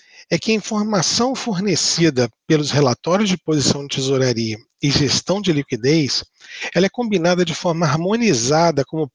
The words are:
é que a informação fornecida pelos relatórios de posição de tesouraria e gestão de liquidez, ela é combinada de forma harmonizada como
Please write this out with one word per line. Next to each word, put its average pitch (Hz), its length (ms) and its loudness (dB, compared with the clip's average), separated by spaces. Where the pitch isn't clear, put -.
é 170 80 2
que 220 140 -2
a 220 40 4
informação 214 760 0
fornecida 165 960 0
pelos 151 260 2
relatórios 147 580 2
de 180 80 0
posição 143 500 0
de - 80 -8
tesouraria 127 640 0
e 147 100 0
gestão 151 480 0
de 185 140 0
liquidez, 139 720 -2
ela 185 120 4
é - 20 -4
combinada 180 560 0
de 160 100 -4
forma 170 300 -2
harmonizada 160 1000 2
como 156 320 -4